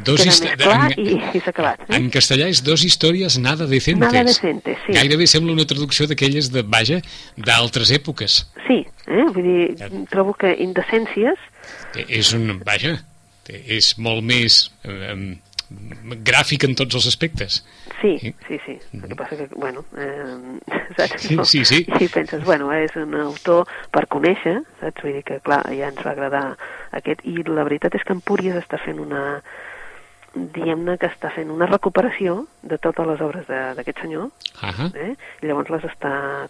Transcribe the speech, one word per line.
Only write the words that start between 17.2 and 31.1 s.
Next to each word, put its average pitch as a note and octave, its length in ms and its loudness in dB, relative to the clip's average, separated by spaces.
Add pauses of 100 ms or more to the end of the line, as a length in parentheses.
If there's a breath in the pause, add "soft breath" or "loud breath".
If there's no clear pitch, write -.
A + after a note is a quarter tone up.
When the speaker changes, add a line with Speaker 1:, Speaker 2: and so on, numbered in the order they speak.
Speaker 2:
Sí, F#3 180 2
Speaker 1:
Sí. A2+ 140 -8 (140)
Speaker 2:
sí, D3+ 180 -8
sí. C3+ 80 -12 (200)
El G2+ 80 -14
que - 60 -14
Speaker 1:
Mhm. - 80 -12
Speaker 2:
passa - 220 -8
que, C#3+ 180 -8
bueno, C3+ 300 -8 (100)
eh, C3 720 -10
<laughs> - 300 -6
saps? - 240 0
Speaker 1:
Sí, D#3+ 240 2
sí, C#3 180 4
sí. C#3 220 6 (140)
Speaker 2:
I F3 100 6
penses, D#3 340 -2
"Bueno, D3 300 2
és D#3 220 0
un D#3 200 -4
autor D3+ 520 2 (240 loud breath)
per D3+ 160 2
conèixer", F3 560 2 (160)
saps? - 240 -8
Vull C#3+ 100 -4
dir C#3+ 100 -6
que, C#3 160 -8
clar, C#3+ 300 0
ja C3+ 180 -4
ens C#3 160 -10
va - 80 -4
agradar C#3 460 -4 (340 loud breath)
aquest. D3 320 -4
I E3+ 200 -4
la D#3 200 0
veritat D3 320 0
és G3+ 80 -4
que - 100 -4
Empúries F#3 420 -2
està E3+ 280 -6
fent D#3 160 -8
una, C#3+ 420 -6 (920 loud breath)
diguem-ne E3 640 -4
que F3+ 140 -2